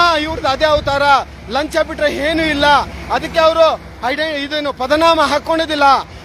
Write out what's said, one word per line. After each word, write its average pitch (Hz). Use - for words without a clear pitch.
ಇವ್ರದ್ದು 311
ಅದೇ 269
ಅವತಾರ, 285
ಲಂಚ 277
ಬಿಟ್ರೆ 302
ಏನೂ 311
ಇಲ್ಲ. 294
ಅದಕ್ಕೆ 302
ಅವರು 320
ಐಡೆ-, 285
ಇದೇನು 294
ಪದನಾಮ 311
ಹಾಕ್ಕೊಳೋದಿಲ್ಲ, 302